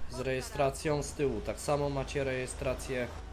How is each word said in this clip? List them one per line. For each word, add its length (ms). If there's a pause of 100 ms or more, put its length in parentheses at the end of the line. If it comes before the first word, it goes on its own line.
(100)
z 100
rejestracją. 840
Z 100
tyłu 280
tak 200
samo 300
macie 340
rejestrację 840 (260)